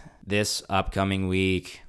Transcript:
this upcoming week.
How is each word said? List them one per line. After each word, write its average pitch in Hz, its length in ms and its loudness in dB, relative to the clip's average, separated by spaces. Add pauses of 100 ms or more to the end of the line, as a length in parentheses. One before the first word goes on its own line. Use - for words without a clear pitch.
(260)
this 104 420 0
upcoming 95 600 0
week. 92 600 0